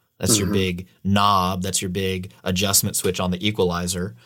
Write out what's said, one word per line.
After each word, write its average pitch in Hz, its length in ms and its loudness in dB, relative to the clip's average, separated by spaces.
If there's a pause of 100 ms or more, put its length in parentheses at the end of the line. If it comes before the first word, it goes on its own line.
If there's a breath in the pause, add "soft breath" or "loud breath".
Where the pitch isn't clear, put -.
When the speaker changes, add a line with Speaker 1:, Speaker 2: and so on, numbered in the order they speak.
(180 soft breath)
Speaker 1:
That's 104 200 2
your 98 80 0
Speaker 2:
Mm-hmm. 101 80 0
Speaker 1:
big 92 320 -2 (160 soft breath)
knob. 95 600 2
That's 95 200 -4
your 95 80 -4
big 95 420 -4 (120)
adjustment 98 520 0
switch 95 240 0
on 90 100 0
the 90 160 -2
equalizer 90 680 0 (120 soft breath)